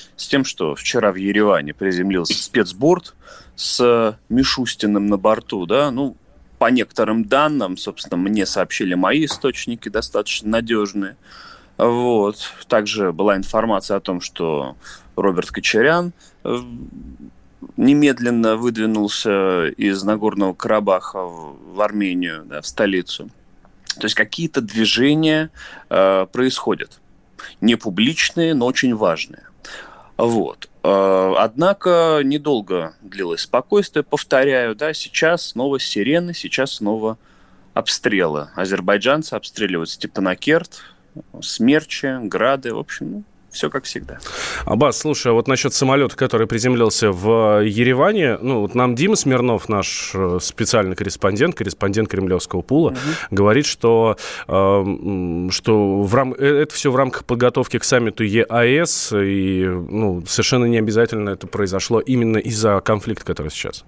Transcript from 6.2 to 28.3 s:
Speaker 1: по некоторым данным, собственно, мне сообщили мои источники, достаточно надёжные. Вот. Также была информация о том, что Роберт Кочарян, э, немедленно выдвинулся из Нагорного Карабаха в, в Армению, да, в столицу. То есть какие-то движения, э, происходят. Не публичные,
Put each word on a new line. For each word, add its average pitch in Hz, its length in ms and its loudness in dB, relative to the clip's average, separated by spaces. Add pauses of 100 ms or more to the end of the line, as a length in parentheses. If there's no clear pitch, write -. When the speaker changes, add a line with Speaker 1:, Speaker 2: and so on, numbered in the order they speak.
Speaker 1:
по 117 120 4
некоторым 113 560 0
данным, 131 500 0
собственно, - 420 -8
мне 101 280 0
сообщили 92 480 -2
мои 104 320 2
источники, - 640 -6
достаточно 107 580 -4
надёжные. 107 680 -2 (640)
Вот. 120 580 2 (300)
Также 104 440 0
была 98 240 2
информация 104 600 0
о - 20 -6
том, 90 220 -6
что 73 540 -6 (400)
Роберт 90 340 0
Кочарян, 156 640 0 (300)
э, 120 140 -4 (1200)
немедленно 120 800 4
выдвинулся 104 1120 0
из 98 340 -2
Нагорного 101 500 0
Карабаха 101 680 0
в, 82 520 -14
в 101 60 0
Армению, 90 640 -2
да, 71 160 -12
в - 60 -12
столицу. - 600 -2 (720)
То - 60 -4
есть - 100 -2
какие-то - 460 -2
движения, 147 880 2 (400)
э, 95 420 4
происходят. 123 680 -2 (600)
Не 117 160 4
публичные, 143 800 0